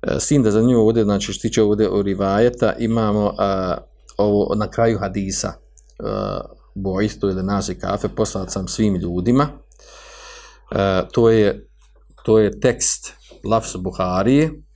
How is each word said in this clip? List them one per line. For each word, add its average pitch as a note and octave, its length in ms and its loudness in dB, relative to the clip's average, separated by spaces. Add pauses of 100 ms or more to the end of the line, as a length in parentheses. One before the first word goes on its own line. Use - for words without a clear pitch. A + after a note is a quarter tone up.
E, - 180 -2
s - 80 -2
tim C#3+ 160 4
da G#2+ 80 4
zanimljivo A2+ 340 4
ovdje, A2+ 180 4
znači, G2+ 300 0
što - 80 -10
tiče A2 220 0
ovdje G#2 260 2
o G2+ 120 0
rivajeta, G2 760 0
imamo, G#2+ 580 0
a, F#2+ 400 -2 (400)
ovo G#2 380 2
na G#2 140 -4
kraju A#2 300 0
hadisa, F#2+ 480 -6
e, - 560 -16 (720)
„Bu'istu G2 560 -2
ili F#2 120 -4
nasi F#2+ 360 -4
kafe”, G2 280 -4
„Poslat G2 440 -4
sam F#2 160 -6
svim G#2+ 280 0
ljudima.” F2+ 520 0 (1200)
E, F#2+ 300 2 (100)
to A2+ 180 4
je, G#2+ 380 2 (560)
to A2 160 6
je G#2 200 2
tekst - 540 -2 (300)
lafz A2 320 -2
Buharije. G2 920 0 (100)